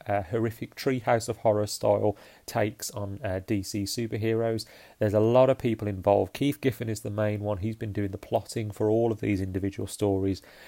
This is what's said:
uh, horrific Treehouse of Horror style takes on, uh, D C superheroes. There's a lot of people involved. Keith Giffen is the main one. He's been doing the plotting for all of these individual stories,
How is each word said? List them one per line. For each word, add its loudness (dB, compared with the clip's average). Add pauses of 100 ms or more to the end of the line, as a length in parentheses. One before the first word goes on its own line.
uh, 0
horrific -4
Treehouse 0
of -4
Horror 2
style 2 (300)
takes -4
on, -8
uh, -4
D 0
C -4
superheroes. -2 (340)
There's 2
a 6
lot 6
of 2
people -2
involved. 2
Keith -2
Giffen -2
is -4
the -8
main -2
one. -2
He's -4
been -8
doing -2
the -10
plotting -4
for 2
all 4
of -4
these 2
individual -4
stories, 0 (240)